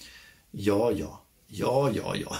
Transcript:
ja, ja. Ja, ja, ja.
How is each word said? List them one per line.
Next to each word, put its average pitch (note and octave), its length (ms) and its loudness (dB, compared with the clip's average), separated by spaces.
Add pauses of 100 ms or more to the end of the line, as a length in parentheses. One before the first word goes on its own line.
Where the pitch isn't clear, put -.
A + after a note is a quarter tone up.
(520)
ja, G#2 400 2
ja. - 340 -6 (220)
Ja, B2 480 0
ja, - 200 -4
ja. - 240 -6